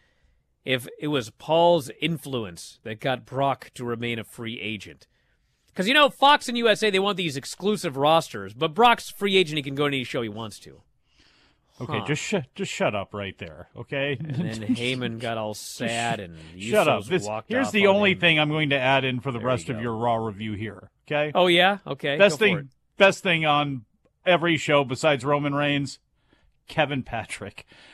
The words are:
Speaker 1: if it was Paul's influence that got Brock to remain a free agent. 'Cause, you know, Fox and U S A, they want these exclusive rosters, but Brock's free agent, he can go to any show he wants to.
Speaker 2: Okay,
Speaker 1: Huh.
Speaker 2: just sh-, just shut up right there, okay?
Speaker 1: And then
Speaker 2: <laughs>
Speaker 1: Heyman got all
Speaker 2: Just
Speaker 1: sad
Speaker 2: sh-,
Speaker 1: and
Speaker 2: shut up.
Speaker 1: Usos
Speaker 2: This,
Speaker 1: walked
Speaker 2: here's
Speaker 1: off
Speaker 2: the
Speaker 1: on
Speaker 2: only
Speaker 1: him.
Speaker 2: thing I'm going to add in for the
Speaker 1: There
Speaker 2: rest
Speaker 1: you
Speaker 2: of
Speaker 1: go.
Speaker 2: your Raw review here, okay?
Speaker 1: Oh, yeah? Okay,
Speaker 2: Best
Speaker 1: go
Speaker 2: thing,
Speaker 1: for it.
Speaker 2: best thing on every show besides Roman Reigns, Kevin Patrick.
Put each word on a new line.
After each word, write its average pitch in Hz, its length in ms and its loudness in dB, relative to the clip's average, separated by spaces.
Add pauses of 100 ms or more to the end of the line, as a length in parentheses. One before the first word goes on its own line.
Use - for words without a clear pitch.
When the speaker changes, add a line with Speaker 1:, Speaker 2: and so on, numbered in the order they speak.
(680)
Speaker 1:
if 131 200 -2 (120)
it 151 100 -6
was 127 220 -2
Paul's 165 680 2
influence 131 840 -6
that 110 180 -10
got 127 240 -4
Brock 135 500 -2
to 127 120 -10
remain 117 320 -4
a 107 60 -10
free 117 360 -12
agent. 101 460 -12 (680)
'Cause, 185 140 -2
you 269 60 4
know, 294 140 8
Fox 285 400 4
and 240 80 -2
U 233 120 2
S 214 160 2
A, 214 60 4
they 190 100 2
want 196 160 0
these 165 200 -4
exclusive 175 600 -4
rosters, 135 580 2
but 151 200 -4
Brock's 233 360 4
free 196 260 -2
agent, 156 200 2
he 147 60 -4
can 139 120 -8
go 147 140 0
to 139 80 -2
any 127 80 -4
show 123 180 -4
he 110 60 -4
wants 107 320 -10
to. - 220 -20 (1000)
Speaker 2:
Okay, 131 180 -6
Speaker 1:
Huh. 107 80 -4
Speaker 2:
just 147 160 -2
sh-, 175 320 -4
just 196 180 -6
shut 139 220 0
up 98 180 -6
right 98 260 -8
there, 80 380 -14
okay? 139 440 -4
Speaker 1:
And 151 160 -6
then 113 240 -4
Speaker 2:
<laughs> 110 160 -2
Speaker 1:
Heyman 120 420 -4
got 117 180 -6
all 107 180 -4
Speaker 2:
Just - 200 -14
Speaker 1:
sad 117 460 -4
Speaker 2:
sh-, - 20 -10
Speaker 1:
and 82 160 -16 (240)
Speaker 2:
shut 131 240 2
up. 113 160 2
Speaker 1:
Usos 104 60 -14
Speaker 2:
This, 156 180 -2
Speaker 1:
walked 110 240 -6
Speaker 2:
here's 254 160 0
Speaker 1:
off - 60 -4
Speaker 2:
the 196 160 4
Speaker 1:
on 196 80 6
Speaker 2:
only 202 160 4
Speaker 1:
him. - 80 -4
Speaker 2:
thing 165 180 4
I'm 151 120 2
going 151 200 0
to 139 80 2
add 135 260 2
in 127 140 -2
for 127 140 -6
the 117 80 -6
Speaker 1:
There 120 80 -2
Speaker 2:
rest 127 180 -2
Speaker 1:
you 127 80 -4
Speaker 2:
of 110 60 -8
Speaker 1:
go. - 20 -6
Speaker 2:
your 117 140 -4
Raw 117 180 0
review 107 380 -4
here, 101 380 -10 (180)
okay? 151 260 -2
Speaker 1:
Oh, 185 140 6
yeah? 180 360 6
Okay, 143 340 -4
Speaker 2:
Best 185 200 6
Speaker 1:
go 214 80 2
Speaker 2:
thing, 190 80 4
Speaker 1:
for 147 60 -4
it. 139 60 -12 (300)
Speaker 2:
best 196 280 4
thing 165 200 2
on 147 400 0 (400)
every 170 320 4
show 143 280 4
besides 131 400 0
Roman 143 320 0
Reigns, 143 420 -2 (680)
Kevin 143 340 -2
Patrick. - 640 -12 (280)